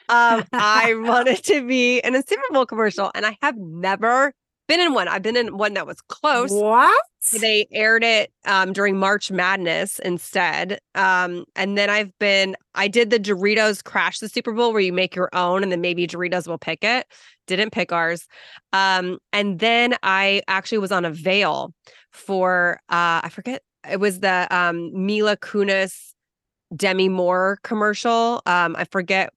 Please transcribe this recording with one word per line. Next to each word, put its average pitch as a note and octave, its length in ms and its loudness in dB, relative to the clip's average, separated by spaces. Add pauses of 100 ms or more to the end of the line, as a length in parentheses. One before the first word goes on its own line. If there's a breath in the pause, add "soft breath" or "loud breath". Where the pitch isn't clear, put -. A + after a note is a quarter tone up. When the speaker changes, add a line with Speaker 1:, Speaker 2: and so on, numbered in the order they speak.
Speaker 1:
Um, A#3 340 4 (100)
Speaker 2:
<laughs> A#3+ 60 -2
Speaker 1:
I A3 360 4
wanted A#3+ 500 2
to C#4+ 220 2
be B3 320 2
in B3+ 160 0
a C4+ 80 2
Super B4 280 -2
Bowl C4 140 4
commercial G#3+ 500 -2
and G3+ 100 -2
I G#3+ 160 -2
have C4+ 160 -2
never G3 760 0 (360)
been E4+ 120 4
in E4+ 140 2
one. F3+ 140 0
I've F#3+ 140 -4
been A3 140 0
in G3+ 200 -2
one G#3 180 -2
that E3 120 -6
was F3 140 -16
close. A#3+ 640 0
Speaker 2:
What? D4+ 420 6 (280)
Speaker 1:
They G#3+ 400 0
aired A3+ 300 2
it, A3+ 300 2 (120)
um, F#3+ 280 2
during G3 240 0
March G3 340 0
Madness F3+ 680 -2
instead. F3 800 -4 (160)
Um, F3+ 500 0 (100)
and G3+ 220 -2
then G3+ 120 2
I've G#3 300 -2
been, G3 360 2 (200)
I G3 140 0
did A3+ 220 2
the A3+ 80 4
Doritos G#3 640 0
Crash F#3 360 -4
the A3 100 -12
Super A#3 240 -6
Bowl A#3 200 0
where G#3+ 80 2
you F3+ 120 0
make F3+ 220 -2
your F3+ 180 -2
own F3+ 300 0
and F#3+ 80 -2
then F3 100 -2
maybe F3 260 -2
Doritos F3 400 -6
will E3 120 -8
pick E3 240 -8
it. A#3 240 -2 (400 soft breath)
Didn't G3+ 240 -2
pick F3+ 200 -4
ours. E3+ 360 -2 (460 loud breath)
Um, F#3 460 0 (140)
and G3+ 260 0
then A#3 440 2
I G3 440 0
actually F#3+ 320 -2
was F#3+ 120 -4
on F3+ 140 0
a E3 60 -4
veil D#3+ 640 -2 (380 soft breath)
for, F#3 680 0 (100)
uh, E3+ 340 0
I E3+ 80 -10
forget, B3 320 -12 (260)
it G3 100 -4
was F#3+ 220 -2
the, F#3 340 0
um, E3+ 360 -2 (140)
Mila G#3 320 0
Kunis, G3 760 -2 (600)
Demi F#3+ 340 2
Moore F#3 540 0
commercial. A#3 840 0
Um, F3 300 0
I E3+ 80 -4
forget F#3+ 520 -2